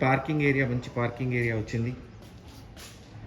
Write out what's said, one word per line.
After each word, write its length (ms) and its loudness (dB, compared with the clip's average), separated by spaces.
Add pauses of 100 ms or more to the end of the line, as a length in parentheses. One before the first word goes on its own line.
పార్కింగ్ 460 4
ఏరియా, 240 4
మంచి 260 -2
పార్కింగ్ 400 0
ఏరియా 220 2
వచ్చింది. 320 0 (1300)